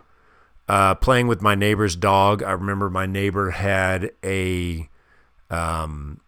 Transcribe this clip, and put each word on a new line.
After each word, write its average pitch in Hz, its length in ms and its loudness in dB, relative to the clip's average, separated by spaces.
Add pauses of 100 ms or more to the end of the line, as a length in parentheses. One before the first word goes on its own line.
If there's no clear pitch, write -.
(680)
uh, 98 280 4
playing 123 320 2
with 113 140 0
my 104 120 4
neighbor's 101 420 2
dog. 98 460 4
I 98 100 -4
remember 98 380 -4
my 92 160 -4
neighbor 98 460 -2
had 92 600 0 (120)
a, 90 680 -4 (600)
um, 78 760 -6